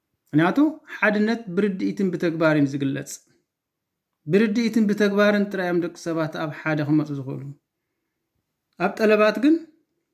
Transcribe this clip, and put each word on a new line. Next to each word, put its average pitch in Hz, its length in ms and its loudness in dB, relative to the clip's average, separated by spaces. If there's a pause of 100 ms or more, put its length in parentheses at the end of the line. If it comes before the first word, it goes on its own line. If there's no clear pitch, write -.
(340)
ምክንያቱ 165 240 2 (320)
ሓድነት 214 600 0
ብርድኢትን 196 600 -2
ብተግባርን 160 580 2
ዝግለጽ። 135 440 -6 (1160)
ብርድኢትን 220 580 2
ብተግባርን 208 600 2
ጥራይ 185 220 -4
እዮም 175 120 0
ደቂ 170 180 -4
ሰባት 160 380 -4
ኣብ 165 180 -6
ሓደ 156 300 -4
ክመፁ 147 300 0
ዝኽእሉ። 135 300 -10 (1400)
ኣብ 185 160 -2
ጠለባት 214 440 4
ግን 294 160 4 (580)